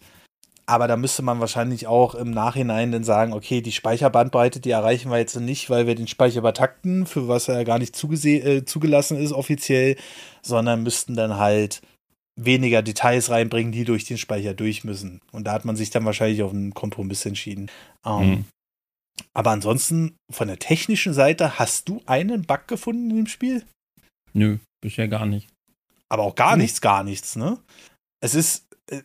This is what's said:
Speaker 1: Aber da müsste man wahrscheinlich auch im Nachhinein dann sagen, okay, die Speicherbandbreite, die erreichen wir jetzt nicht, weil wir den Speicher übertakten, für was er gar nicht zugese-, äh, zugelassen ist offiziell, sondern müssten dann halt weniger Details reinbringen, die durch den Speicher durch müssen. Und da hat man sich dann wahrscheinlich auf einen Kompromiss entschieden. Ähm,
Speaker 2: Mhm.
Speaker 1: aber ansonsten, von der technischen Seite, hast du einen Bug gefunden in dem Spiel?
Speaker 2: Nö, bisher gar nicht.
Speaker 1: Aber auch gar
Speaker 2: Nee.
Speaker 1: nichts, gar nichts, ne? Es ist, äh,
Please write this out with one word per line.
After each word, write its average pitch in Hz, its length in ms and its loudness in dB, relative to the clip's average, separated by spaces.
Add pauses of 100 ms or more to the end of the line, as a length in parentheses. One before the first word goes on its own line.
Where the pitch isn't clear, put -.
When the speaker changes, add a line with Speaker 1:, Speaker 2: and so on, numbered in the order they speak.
(680)
Speaker 1:
Aber 117 220 2
da 117 80 2
müsste 131 260 -2
man 120 180 0
wahrscheinlich 117 460 -4
auch 120 280 4
im 120 180 -6
Nachhinein 117 600 0
dann 113 120 -2
sagen, 110 280 2
okay, 117 300 -4
die 113 100 -8
Speicherbandbreite, 123 880 2
die 123 120 -2
erreichen 120 380 0
wir 120 80 0
jetzt 117 180 -2
nicht, 123 340 -2
weil 120 160 6
wir 117 80 2
den 113 140 -6
Speicher 120 320 2
übertakten, 175 680 0
für 127 220 -4
was 123 200 0
er 123 160 0
gar 117 140 2
nicht 123 160 -4
zugese-, 147 480 0
äh, 135 240 2
zugelassen 147 500 2
ist 147 160 -4
offiziell, 135 640 0 (460)
sondern 117 400 0
müssten 117 320 -4
dann 110 220 -2
halt 104 440 2 (580)
weniger 120 440 4
Details 120 480 0
reinbringen, 117 420 0
die 117 120 -4
durch 113 200 0
den 117 140 -8
Speicher 101 340 -6
durch 107 320 -4
müssen. 98 360 -10 (120)
Und 107 120 -12
da 104 80 -4
hat 107 120 -4
man 110 120 -4
sich 107 140 -6
dann 113 140 0
wahrscheinlich 110 380 0
auf 95 80 -2
einen 101 240 -6
Kompromiss 98 500 -8
entschieden. 101 460 -10 (340)
Ähm, 107 160 -2
Speaker 2:
Mhm. 98 240 4 (880)
Speaker 1:
aber 113 200 2
ansonsten, 135 640 -2 (140)
von - 180 -6
der 92 100 -8
technischen 175 560 0
Seite, 147 440 2
hast - 300 -2
du 202 180 -6
einen 185 360 0
Bug - 240 -2
gefunden 233 440 -4
in 220 60 0
dem 220 120 0
Spiel? 254 360 -4 (680)
Speaker 2:
Nö, 107 260 2 (240)
bisher 110 240 -4
gar 107 200 -2
nicht. 101 220 -4 (600)
Speaker 1:
Aber 107 160 -2
auch 98 100 -4
gar 170 220 4
Speaker 2:
Nee. 139 80 6
Speaker 1:
nichts, - 160 -2
gar 98 240 4
nichts, - 320 -8
ne? 156 220 -4 (640)
Es 117 120 -2
ist, - 320 0 (240)
äh, 139 140 -10